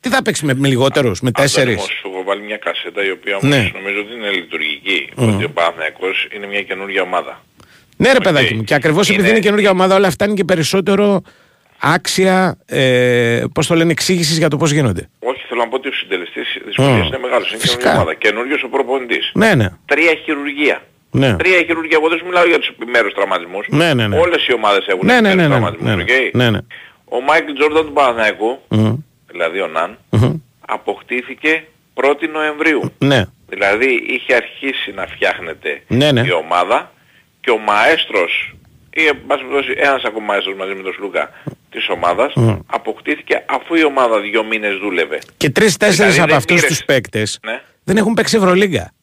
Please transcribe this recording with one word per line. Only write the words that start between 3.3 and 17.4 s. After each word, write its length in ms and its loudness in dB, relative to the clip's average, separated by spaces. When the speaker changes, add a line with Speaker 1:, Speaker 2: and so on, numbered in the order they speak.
Speaker 2:
όμως 200 0
Speaker 1:
Ναι. 180 0
Speaker 2:
νομίζω 260 -6
ότι 140 -10
είναι 160 -6
λειτουργική, 880 -4
Speaker 1:
Μμμ. 180 2
Speaker 2:
ότι 100 -2
ο 60 -4
Παναθηναϊκός 840 -2
είναι 120 -12
μια 160 -6
καινούργια 400 -6
ομάδα. 400 -6
Speaker 1:
Ναι, 140 2
ρε 60 6
Speaker 2:
Οκ. 60 2
Speaker 1:
παιδάκι 320 2
μου, 100 -4
και 100 0
ακριβώς 340 2
επειδή 140 0
Speaker 2:
Είναι 80 2
Speaker 1:
είναι 100 4
καινούργια 300 2
ομάδα, 240 4
όλα 120 4
αυτά 180 0
είναι 100 0
και 100 0
περισσότερο 760 2
άξια, 880 2
ε, 760 2
πώς 120 0
το 80 2
λένε, 180 4
εξήγησης 460 0
για 100 2
το 80 0
πώς 140 2
γίνονται. 380 0
Speaker 2:
Όχι, 300 -6
θέλω 120 -4
να 80 0
πω 80 -4
ότι 120 -4
ο 40 -6
συντελεστής 540 -6
δυσκολίας 320 2
Speaker 1:
Μμμ. 80 0
Speaker 2:
είναι 120 -4
μεγάλος, 320 -2